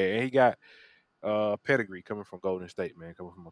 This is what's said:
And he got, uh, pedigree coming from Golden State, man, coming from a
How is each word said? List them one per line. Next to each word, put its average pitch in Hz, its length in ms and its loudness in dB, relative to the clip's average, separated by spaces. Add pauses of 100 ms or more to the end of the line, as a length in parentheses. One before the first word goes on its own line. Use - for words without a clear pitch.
(140)
And 117 100 0
he 131 60 -2
got, 123 280 6 (640)
uh, 107 340 0
pedigree 101 460 -2
coming 104 220 -8
from 90 160 -16
Golden 92 280 -4
State, 87 280 -8
man, 85 180 -14
coming 87 180 -14
from 90 140 -20
a 80 40 -20